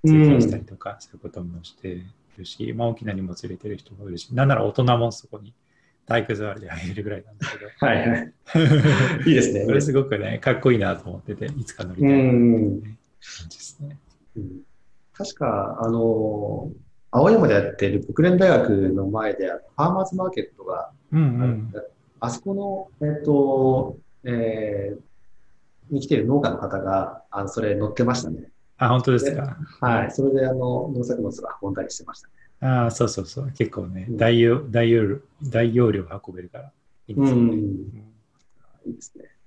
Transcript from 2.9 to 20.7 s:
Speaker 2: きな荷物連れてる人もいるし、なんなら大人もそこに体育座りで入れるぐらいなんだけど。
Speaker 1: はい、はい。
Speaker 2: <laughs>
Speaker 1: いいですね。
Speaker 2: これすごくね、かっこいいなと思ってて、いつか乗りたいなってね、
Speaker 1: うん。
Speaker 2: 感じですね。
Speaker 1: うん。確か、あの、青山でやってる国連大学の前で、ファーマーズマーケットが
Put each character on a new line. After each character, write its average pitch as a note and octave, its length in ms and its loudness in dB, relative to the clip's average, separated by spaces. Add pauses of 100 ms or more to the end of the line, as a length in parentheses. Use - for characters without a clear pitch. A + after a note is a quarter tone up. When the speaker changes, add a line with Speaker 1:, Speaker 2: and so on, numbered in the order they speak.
Speaker 2:
き - 80 -16
な G#2+ 80 -6
荷 F#2+ 100 -6
物 F2+ 200 -10
連 E2+ 80 -12
れ F#2 60 -12
て - 120 -14
る G2+ 80 -8
人 - 180 -20
も G2 140 -18
い F2+ 40 -10
る E2+ 60 -10
し、 - 160 -14
な B2+ 100 2
ん C#3 40 4
な C#3 80 4
ら A2 80 0
大 G#2+ 80 -2
人 C3 120 0 (140)
も A#2 140 0
そ - 160 -18
こ G#2+ 100 -16
に G#2 160 -20 (520)
体 A#2 160 0
育 G#2+ 140 -4
座 G#2 180 -6
り G2+ 60 -14
で F#2 80 -18
入 E2+ 200 -10
れ F#2 60 -8
る G#2 80 -10
ぐ G2+ 80 -8
ら G2 80 -8
い - 60 -16
な - 80 -20
ん - 60 -20
だ - 80 -8
け - 120 -10
ど。 G#2+ 280 -4
Speaker 1:
は A#2 80 4
い、 A#2+ 140 0
は A#2 100 2
い。 A#2+ 140 -10 (920)
Speaker 2:
<laughs> E3+ 40 4
Speaker 1:
い - 20 6
い D3 40 8
で - 80 6
す - 100 2
ね。 - 140 0
Speaker 2:
こ A#2 60 2
れ C#3+ 80 4
す D3 120 -2
ご C3+ 120 2
く A2 140 -4
ね、 G#2 200 -4
か C3 140 2
っ - 80 0
こ C3 120 4
い A#2+ 40 4
い - 20 0
な F#2+ 180 0
と - 120 -14
思 F#2 100 -10
っ - 40 -16
て G#2 120 -10
て、 G#2+ 120 -8
い C#3 180 -8
つ - 100 -16
か - 100 -10
乗 F2+ 100 -10
り F#2 80 0
た C#3 60 6
い - 20 6
な C#3 60 6
っ - 20 6
て C3 60 4
ね、 B2+ 80 4
Speaker 1:
う B2 60 6
ん。 G#2+ 440 4
Speaker 2:
感 G#2+ 160 -16 (500)
じ - 100 -20
で - 40 -20
す - 200 -18
ね。 C#3+ 160 -14 (380)
Speaker 1:
う A2 40 -8
ん。 F#2 200 -12 (520)
確 - 220 -10
か、 G#2+ 460 -2
あ A2+ 80 -2
の、 G#2+ 840 -2 (380)
青 D3+ 200 6
山 G3 180 6
で G#2+ 60 4
や G2+ 60 6
っ - 160 -4
て G2 120 0
る G2 160 -2
国 E3+ 260 2
連 F3+ 80 4
大 F#3 100 6
学 B2 220 4 (220)
の G2 160 -2
前 G#2+ 260 -2
で、 F#2+ 140 -4
フ F2 40 -4 (240)
ァ D3+ 120 2
ー F3+ 40 2
マ F#3+ 100 0
ー - 40 0
ズ F3+ 100 -8
マ F#3 120 -2
ー - 20 -4
ケ - 220 -6
ッ - 40 -20
ト - 80 -20
が F2+ 240 -8